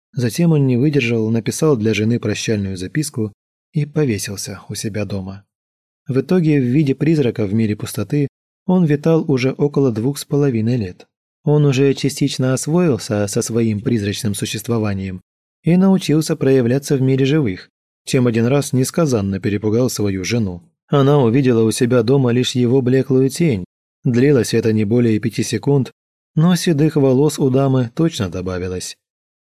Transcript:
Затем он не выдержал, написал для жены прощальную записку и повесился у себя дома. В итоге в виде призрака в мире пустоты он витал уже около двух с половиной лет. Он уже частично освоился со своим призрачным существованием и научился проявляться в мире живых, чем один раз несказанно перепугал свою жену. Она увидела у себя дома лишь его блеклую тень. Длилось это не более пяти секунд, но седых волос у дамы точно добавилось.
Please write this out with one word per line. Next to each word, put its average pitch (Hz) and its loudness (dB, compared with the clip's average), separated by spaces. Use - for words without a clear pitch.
Затем 147 0
он 143 2
не 127 2
выдержал, 117 0
написал 120 0
для 110 0
жены 110 0
прощальную 101 -4
записку 107 -6
и 147 -2
повесился 104 -4
у 110 -10
себя 104 -6
дома. 95 -10
В 131 0
итоге 156 2
в 127 0
виде 135 2
призрака 120 0
в 95 -4
мире 107 0
пустоты 139 -4
он 185 2
витал 156 2
уже 131 0
около 143 0
двух 117 -2
с - -12
половиной 127 0
лет. 95 -8
Он 147 2
уже 139 4
частично 135 -2
освоился 127 -2
со 113 -4
своим 113 -2
призрачным 104 -2
существованием 101 -6
и 165 2
научился 180 2
проявляться 135 2
в 127 0
мире 135 2
живых, 131 -2
чем 123 0
один 117 2
раз 139 0
несказанно 123 0
перепугал 107 0
свою 98 -4
жену. 95 -4
Она 143 4
увидела 123 2
у 110 2
себя 123 2
дома 127 2
лишь 120 0
его 123 2
блеклую 131 2
тень. 131 -2
Длилось 123 2
это 113 2
не 107 0
более 113 2
пяти 110 -4
секунд, 127 -2
но 170 4
седых 156 0
волос 139 2
у 143 2
дамы 131 0
точно 160 -2
добавилось. 90 -8